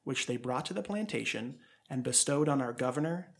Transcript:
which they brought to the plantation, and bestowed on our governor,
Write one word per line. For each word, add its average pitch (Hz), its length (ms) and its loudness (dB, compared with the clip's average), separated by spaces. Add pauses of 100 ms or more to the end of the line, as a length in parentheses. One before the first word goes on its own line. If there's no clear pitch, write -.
which - 240 -2
they 123 100 0
brought 123 280 -2
to - 80 -6
the 202 100 -2
plantation, 139 760 -4 (320)
and 127 140 -2
bestowed 143 440 4
on 139 140 4
our 120 120 -2
governor, 151 680 0